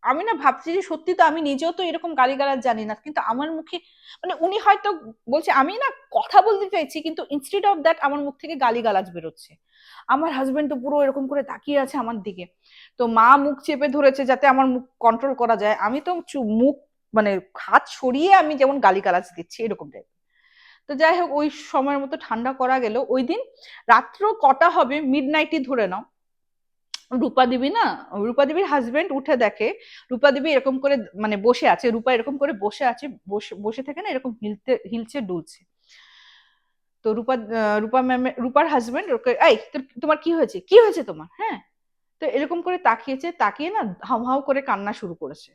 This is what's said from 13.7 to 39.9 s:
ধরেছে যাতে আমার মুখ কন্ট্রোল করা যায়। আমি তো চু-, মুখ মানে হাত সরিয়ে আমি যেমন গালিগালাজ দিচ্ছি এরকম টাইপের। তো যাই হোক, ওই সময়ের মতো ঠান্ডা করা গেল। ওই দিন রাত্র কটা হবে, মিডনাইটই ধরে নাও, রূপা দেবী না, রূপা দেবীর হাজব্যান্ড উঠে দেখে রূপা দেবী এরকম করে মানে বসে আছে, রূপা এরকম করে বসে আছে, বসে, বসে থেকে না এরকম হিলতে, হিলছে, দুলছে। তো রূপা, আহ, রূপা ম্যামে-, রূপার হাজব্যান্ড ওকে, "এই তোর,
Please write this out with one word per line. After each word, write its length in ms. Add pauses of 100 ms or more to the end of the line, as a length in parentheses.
ধরেছে 380
যাতে 220
আমার 200
মুখ 160 (160)
কন্ট্রোল 340
করা 220
যায়। 200
আমি 260
তো 260
চু-, 160
মুখ 320 (380)
মানে 260 (180)
হাত 300
সরিয়ে 460
আমি 220
যেমন 240
গালিগালাজ 560
দিচ্ছি 280
এরকম 260
টাইপের। 260 (720)
তো 80
যাই 240
হোক, 140
ওই 160
সময়ের 500
মতো 220
ঠান্ডা 320
করা 260
গেল। 300
ওই 140
দিন 160 (480)
রাত্র 540
কটা 280
হবে, 320
মিডনাইটই 580
ধরে 280
নাও, 160 (1080)
রূপা 340
দেবী 240
না, 440
রূপা 320
দেবীর 200
হাজব্যান্ড 460
উঠে 260
দেখে 360 (380)
রূপা 200
দেবী 200
এরকম 280
করে 180 (180)
মানে 220
বসে 300
আছে, 220
রূপা 240
এরকম 240
করে 160
বসে 320
আছে, 220 (220)
বসে, 260
বসে 280
থেকে 180
না 80
এরকম 320
হিলতে, 360 (140)
হিলছে, 300
দুলছে। 380 (1400)
তো 100
রূপা, 200
আহ, 460
রূপা 220
ম্যামে-, 360
রূপার 300
হাজব্যান্ড 440
ওকে, 200
"এই 260 (160)
তোর, 80 (200)